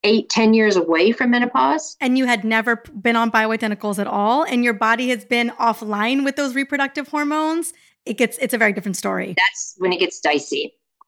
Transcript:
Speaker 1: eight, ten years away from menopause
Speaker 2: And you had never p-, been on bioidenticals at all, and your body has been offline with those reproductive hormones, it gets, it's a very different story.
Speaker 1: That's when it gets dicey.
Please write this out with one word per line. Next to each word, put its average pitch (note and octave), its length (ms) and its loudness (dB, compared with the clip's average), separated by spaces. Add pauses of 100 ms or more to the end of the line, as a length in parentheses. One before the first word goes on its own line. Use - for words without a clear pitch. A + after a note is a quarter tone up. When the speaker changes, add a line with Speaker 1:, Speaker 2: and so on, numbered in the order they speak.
Speaker 1:
eight, G#3+ 260 2
ten A3 240 4
years G#3+ 220 4
away E3+ 380 4
from B3 180 0
menopause B3+ 680 0
Speaker 2:
And B3+ 180 2
you C4 80 2
had A#3 160 0
never A3 320 0
p-, - 180 -10
been A#3 220 0
on A3+ 160 2
bioidenticals G#3+ 680 -2
at G3+ 80 -2
all, A3 340 2
and B3 220 0
your A#3+ 80 2
body A3+ 380 0
has A#3+ 140 -4
been A#3+ 260 0 (100)
offline A3+ 640 0
with C4+ 100 -2
those C#4 220 -2
reproductive C#4 500 -4
hormones, D#4 680 -2 (320)
it A3 140 -6
gets, A#3 200 -2
it's B3+ 140 -2
a A#3+ 60 -2
very G#3 140 2
different F#3+ 240 -4
story. F#3+ 420 -4
Speaker 1:
That's - 400 -2
when F#3 140 0
it E3+ 80 -4
gets - 180 -2
dicey. D3 560 -2 (320)